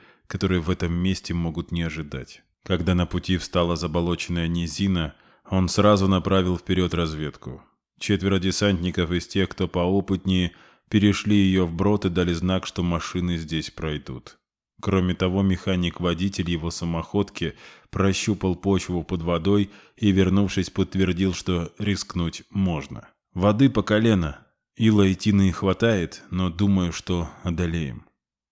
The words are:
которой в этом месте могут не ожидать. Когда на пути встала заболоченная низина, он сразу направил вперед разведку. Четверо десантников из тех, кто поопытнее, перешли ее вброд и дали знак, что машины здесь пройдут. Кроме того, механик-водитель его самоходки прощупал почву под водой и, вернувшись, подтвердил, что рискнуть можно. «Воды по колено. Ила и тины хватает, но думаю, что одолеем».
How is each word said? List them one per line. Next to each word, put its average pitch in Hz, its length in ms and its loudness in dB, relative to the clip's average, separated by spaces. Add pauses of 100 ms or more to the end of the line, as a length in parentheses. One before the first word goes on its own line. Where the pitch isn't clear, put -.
(280)
которой 92 320 -2
в 80 100 -4
этом 87 240 -2
месте 90 400 -4
могут 85 380 -4
не 85 100 -2
ожидать. 76 600 -10 (200)
Когда 90 300 0
на 87 140 2
пути 90 300 -2
встала 85 380 0
заболоченная 85 720 -2
низина, 85 680 -2 (340)
он 92 200 2
сразу 101 380 4
направил 90 520 2
вперед 90 340 0
разведку. 78 680 -6 (360)
Четверо 98 380 0
десантников 90 720 0
из 87 160 -2
тех, 95 200 0
кто 90 220 -4
поопытнее, 92 840 0 (380)
перешли 104 480 4
ее 95 280 4
вброд 98 380 0
и 95 60 0
дали 87 240 0
знак, 90 320 -2
что - 180 -4
машины 87 540 -2
здесь 78 320 -6
пройдут. 76 680 -10 (420)
Кроме 90 320 2
того, 92 280 0
механик-водитель 90 1080 0
его 85 200 -2
самоходки 85 840 -4 (380)
прощупал 95 640 0
почву 90 480 -2
под 87 180 -6
водой 90 480 2 (260)
и, 104 160 2
вернувшись, 95 580 2
подтвердил, 92 640 0
что 85 440 -4
рискнуть 90 720 -4
можно. 82 580 -4 (260)
«Воды 107 360 4
по 110 140 0
колено. 104 600 0 (300)
Ила 107 280 4
и 95 120 4
тины 98 380 4
хватает, 95 760 0
но 92 200 -2
думаю, 92 420 2
что 85 380 -4 (140)
одолеем». 82 600 -4 (460)